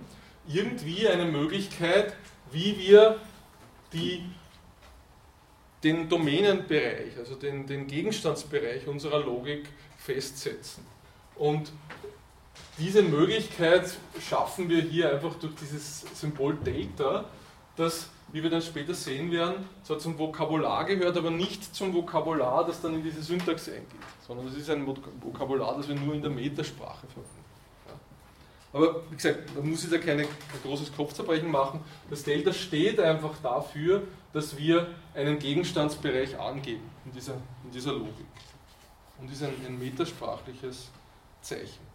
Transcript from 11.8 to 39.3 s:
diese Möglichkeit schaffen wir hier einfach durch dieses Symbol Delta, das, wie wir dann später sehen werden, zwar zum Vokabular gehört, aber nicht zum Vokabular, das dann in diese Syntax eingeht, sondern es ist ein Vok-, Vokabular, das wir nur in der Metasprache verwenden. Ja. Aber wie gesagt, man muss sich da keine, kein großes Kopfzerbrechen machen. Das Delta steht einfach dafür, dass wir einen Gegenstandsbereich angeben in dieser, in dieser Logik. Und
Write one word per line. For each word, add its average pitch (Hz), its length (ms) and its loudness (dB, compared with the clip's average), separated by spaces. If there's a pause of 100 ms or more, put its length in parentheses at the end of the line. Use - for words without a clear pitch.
diese 190 260 6
Möglichkeit 175 920 4 (240)
schaffen - 480 -2
wir 165 140 4
hier 151 300 2
einfach 147 240 -2
durch 156 200 -8
dieses 147 480 -10 (100)
Symbol 151 420 -2
Delta, 190 680 -2 (520)
das, 165 320 -2 (240)
wie 156 100 -4
wir 160 80 0
dann 165 120 2
später 156 320 -6
sehen 143 360 -4
werden, 180 360 0 (160)
zwar 151 160 -4
zum 151 200 -4
Vokabular 156 640 0
gehört, 175 320 2
aber 165 140 0
nicht 180 440 -4
zum 190 200 -2
Vokabular, 165 720 2
das 165 140 -4
dann 160 140 -2
in 160 80 -2
diese 156 200 -6
Syntax 170 460 -2
eingeht, - 180 -12 (400)
sondern 123 220 -10
es 131 60 -10
ist 147 160 -6
ein 143 160 0
Vok-, 135 220 -6 (120)
Vokabular, 131 560 -2
das 143 120 -6
wir 143 60 -4
nur 143 200 -2
in 147 80 -4
der 151 80 -2
Metasprache 143 760 -6
verwenden. - 380 -18 (440)
Ja. - 60 -18 (800)
Aber 160 380 4
wie 156 60 -12
gesagt, - 400 0
man 147 140 -2
muss 160 100 -2
sich 170 100 -6
da 165 80 4
keine, 147 260 0
kein - 380 -10
großes 143 320 -6
Kopfzerbrechen 160 560 -2
machen. 139 300 0 (300)
Das 147 120 -8
Delta 160 300 2
steht 202 480 2
einfach 156 420 4
dafür, 151 600 0 (300)
dass 147 240 -4
wir 165 320 4 (260)
einen 147 240 2
Gegenstandsbereich 143 1000 0
angeben 123 500 -6 (180)
in 127 60 -14
dieser, 127 220 -10 (300)
in 123 80 -16
dieser 127 200 -4
Logik. 107 340 -8 (920)
Und 131 120 -12